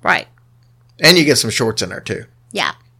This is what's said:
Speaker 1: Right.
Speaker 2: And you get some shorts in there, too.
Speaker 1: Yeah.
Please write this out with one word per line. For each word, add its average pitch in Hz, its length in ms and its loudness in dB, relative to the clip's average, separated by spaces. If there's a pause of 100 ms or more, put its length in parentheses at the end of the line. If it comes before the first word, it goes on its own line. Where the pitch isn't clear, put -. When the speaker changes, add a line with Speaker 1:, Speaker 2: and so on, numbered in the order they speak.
Speaker 1:
Right. - 240 -2 (720)
Speaker 2:
And 170 180 4
you 165 80 4
get 139 140 4
some 113 120 -2
shorts 110 320 -2
in 90 80 -8
there, 98 100 -10
too. - 240 -8 (260)
Speaker 1:
Yeah. - 220 -4 (260)